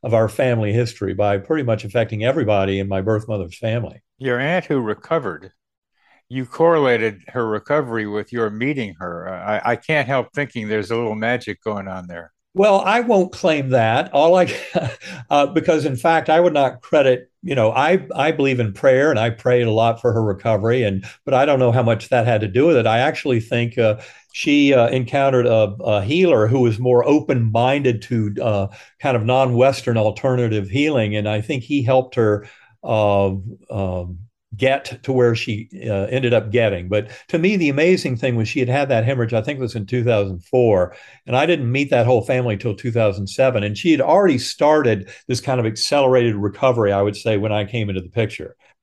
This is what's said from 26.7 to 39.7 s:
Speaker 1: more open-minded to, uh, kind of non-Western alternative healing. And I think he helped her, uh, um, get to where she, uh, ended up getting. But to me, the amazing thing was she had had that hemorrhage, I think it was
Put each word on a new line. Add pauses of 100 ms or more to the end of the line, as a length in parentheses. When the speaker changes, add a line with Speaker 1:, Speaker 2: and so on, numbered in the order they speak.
Speaker 1:
more
open-minded
to,
uh, (340)
kind
of
non-Western
alternative
healing.
And
I
think
he
helped
her, (360)
uh, (360)
um, (360)
get
to
where
she, (160)
uh,
ended
up
getting.
But (180)
to
me,
the
amazing
thing
was
she
had
had
that
hemorrhage,
I
think
it
was